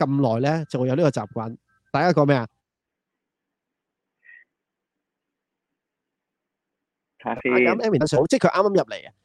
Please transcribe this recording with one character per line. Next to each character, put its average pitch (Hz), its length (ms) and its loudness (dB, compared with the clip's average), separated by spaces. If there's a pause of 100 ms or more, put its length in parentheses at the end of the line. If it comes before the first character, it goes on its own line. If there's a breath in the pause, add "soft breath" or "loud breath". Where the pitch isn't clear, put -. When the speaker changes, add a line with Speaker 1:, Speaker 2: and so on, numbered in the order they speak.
Speaker 1:
咁 135 340 0
耐 135 100 0 (100)
呢， 156 100 -8
就 131 100 -4
會 127 80 0
有 131 80 0
呢 170 80 0
個 151 60 4
習 107 240 -4
慣。 113 220 -8 (360)
大 139 100 0
家 175 100 2
講 151 140 2
咩 143 100 4
啊？ 117 120 -2 (4000 loud breath)
Speaker 2:
睇 117 160 -8
下 117 60 -12
先。 123 260 2
Speaker 1:
啊， 185 80 2
咁 240 80 -4
Aaron 208 160 2
都 147 80 0
想， 143 180 0
即 262 120 0
係 180 100 2
佢 160 40 0
啱 - 100 0
啱 208 80 2
入 196 60 0
嚟 110 320 -4
啊。 - 60 -20 (120)